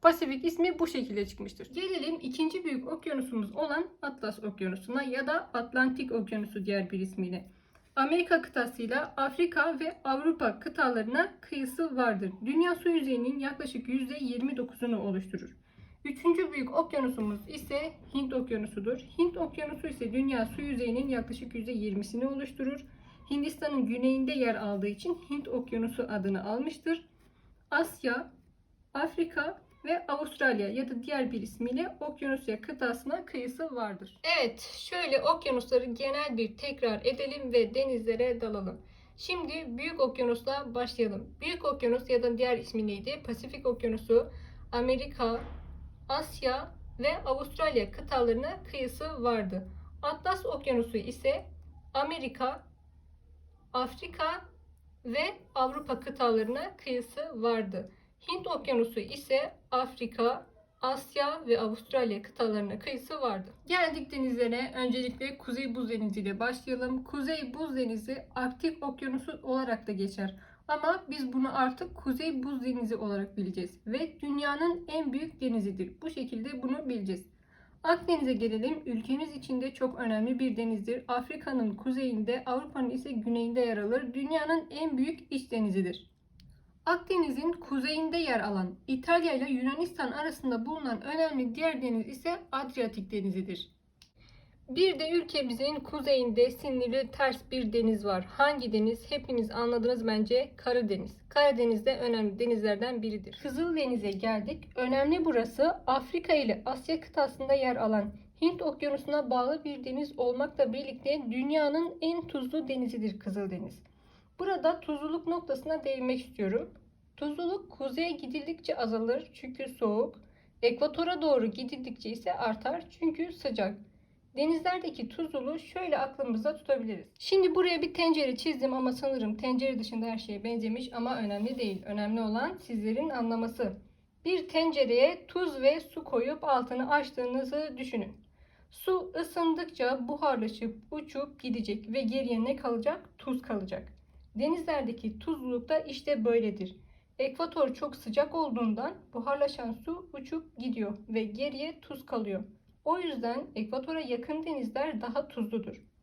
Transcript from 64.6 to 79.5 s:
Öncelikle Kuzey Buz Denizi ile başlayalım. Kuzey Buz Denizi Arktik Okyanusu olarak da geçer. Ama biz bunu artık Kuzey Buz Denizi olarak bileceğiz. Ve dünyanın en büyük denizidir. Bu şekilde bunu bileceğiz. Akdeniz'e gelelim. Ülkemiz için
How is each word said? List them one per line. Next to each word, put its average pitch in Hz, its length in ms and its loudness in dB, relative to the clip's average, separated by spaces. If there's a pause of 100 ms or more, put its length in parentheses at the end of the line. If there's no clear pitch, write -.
Öncelikle 254 600 -2
Kuzey 247 380 -4
Buz 240 140 -2
Denizi 214 300 -2
ile 196 200 -2
başlayalım. 254 640 -2
Kuzey 285 500 -4
Buz 302 220 -4
Denizi 233 500 -2 (100)
Arktik 254 480 -4
Okyanusu 269 600 -6
olarak 254 440 -2
da 214 40 -4
geçer. 196 440 -2 (320)
Ama 320 420 2
biz 269 240 -4
bunu 262 240 2
artık 262 380 2
Kuzey 269 480 -2
Buz 262 220 -4
Denizi 240 300 0
olarak 202 420 -2
bileceğiz. 180 500 -4
Ve 285 340 -4
dünyanın 294 640 0
en 311 260 -2
büyük 311 280 -4
denizidir. 196 600 0
Bu 320 80 -6
şekilde 254 540 -6
bunu 269 260 -2
bileceğiz. 196 400 -4 (540)
Akdeniz'e 320 500 4
gelelim. 226 520 0
Ülkemiz 269 500 -2
için 254 260 -2